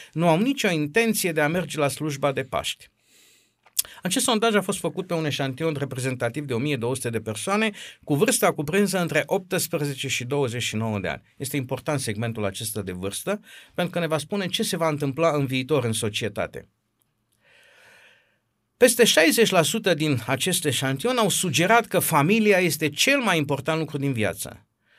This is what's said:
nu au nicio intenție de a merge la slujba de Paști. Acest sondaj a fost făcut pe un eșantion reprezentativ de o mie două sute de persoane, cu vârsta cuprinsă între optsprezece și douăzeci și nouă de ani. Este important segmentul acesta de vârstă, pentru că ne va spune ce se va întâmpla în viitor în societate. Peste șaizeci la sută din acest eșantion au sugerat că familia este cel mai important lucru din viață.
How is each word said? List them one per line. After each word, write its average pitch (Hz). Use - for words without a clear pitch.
nu 170
au 160
nicio 233
intenție 175
de 156
a 147
merge 160
la 147
slujba 143
de 131
Paști. -
Acest 185
sondaj 226
a 208
fost 196
făcut 185
pe 170
un 160
eșantion 143
reprezentativ 127
de 135
o 113
mie 143
două 120
sute 123
de 113
persoane, 196
cu 151
vârsta 190
cuprinsă 185
între 151
optsprezece 147
și 123
douăzeci 123
și -
nouă 110
de 92
ani. 69
Este 139
important 135
segmentul 113
acesta 104
de 92
vârstă, 98
pentru 180
că 175
ne 170
va 156
spune 185
ce 180
se 196
va 160
întâmpla 147
în 147
viitor 131
în 113
societate. 104
Peste 240
șaizeci 233
la 175
sută 196
din 147
acest 170
eșantion 139
au 220
sugerat 180
că 185
familia 190
este 160
cel 269
mai 202
important 147
lucru 147
din 139
viață. -